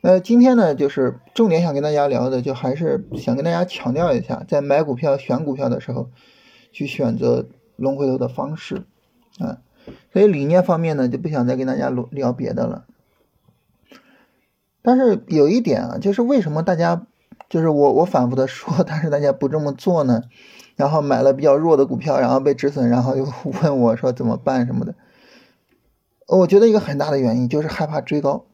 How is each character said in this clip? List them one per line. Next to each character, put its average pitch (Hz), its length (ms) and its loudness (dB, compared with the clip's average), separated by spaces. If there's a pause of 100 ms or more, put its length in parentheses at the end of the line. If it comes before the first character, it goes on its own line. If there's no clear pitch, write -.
那 185 180 4
今 233 200 4
天 254 160 6
呢， 175 200 2
就 143 120 0
是 131 320 -2 (140)
重 226 160 2
点 165 140 2
想 160 100 -2
跟 139 80 -2
大 151 100 -2
家 143 160 0
聊 123 220 0
的， 127 140 -2
就 135 100 -4
还 131 220 -4
是 151 420 -4
想 117 180 -2
跟 139 80 -4
大 170 60 -2
家 170 160 0
强 - 300 -6
调 160 180 0
一 117 80 0
下， - 260 -10
在 143 140 0
买 143 220 0
股 147 100 -4
票、 139 240 0
选 135 260 -4
股 139 120 -4
票 135 140 -4
的 131 120 -4
时 - 100 -10
候， - 200 -8 (600)
去 - 140 -8
选 127 320 -4
择 120 300 0 (280)
龙 135 220 -4
回 143 80 -2
头 131 140 -2
的 123 80 -2
方 143 280 -8
式。 - 300 -12 (540)
啊， - 180 -8 (560)
所 190 80 2
以 214 60 6
理 147 180 0
念 180 180 2
方 170 160 0
面 165 160 -2
呢， 127 140 0
就 131 80 -6
不 - 100 -8
想 135 200 -2
再 127 80 -2
跟 131 100 -4
大 131 100 -4
家 131 140 -4
聊， 123 220 -6
聊 135 200 -4
别 123 220 -6
的 120 140 -4
了。 - 180 -10 (2000)
但 254 140 4
是 247 300 2
有 151 220 4
一 233 100 2
点 139 220 0
啊， - 160 -8
就 196 160 0
是 240 80 0
为 247 180 2
什 160 120 -2
么 151 100 -2
大 175 140 0
家， 170 300 0 (440)
就 170 100 -2
是 160 80 2
我， 143 260 4
我 160 120 4
反 131 240 0
复 127 60 -4
的 131 120 0
说， - 380 -2
但 156 160 -6
是 160 80 -2
大 143 100 0
家 139 140 2
不 139 160 -2
这 151 100 -2
么 143 140 -4
做 160 300 0
呢？ 120 180 2 (540)
然 143 140 0
后 156 120 2
买 143 200 0
了 135 120 4
比 135 80 -4
较 143 160 6
弱 160 180 4
的 139 100 4
股 127 120 -6
票， 135 220 0
然 123 100 2
后 127 100 2
被 139 140 2
止 139 160 -2
损， 135 200 0
然 123 120 2
后 131 140 -2
又 135 120 -2 (340)
问 143 180 0
我 117 160 4
说 127 180 -2
怎 123 120 -6
么 110 120 -2
办 131 300 -2
什 127 80 -6
么 123 100 -4
的。 - 80 -10 (1300)
我 185 200 4
觉 196 120 6
得 226 100 8
一 - 20 6
个 214 80 4
很 143 180 -4
大 147 140 -2
的 139 80 0
原 120 200 2
因 123 100 0
就 147 120 0
是 156 60 -4
害 151 200 -4
怕 151 120 -4
追 147 220 -4
高。 143 320 -4